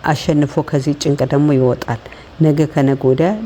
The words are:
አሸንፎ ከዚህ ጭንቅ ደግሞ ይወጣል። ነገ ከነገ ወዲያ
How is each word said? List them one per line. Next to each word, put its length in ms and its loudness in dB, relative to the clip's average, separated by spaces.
አሸንፎ 600 -4
ከዚህ 340 -4
ጭንቅ 280 -2
ደግሞ 260 0
ይወጣል። 500 0
ነገ 280 4
ከነገ 360 2
ወዲያ 260 4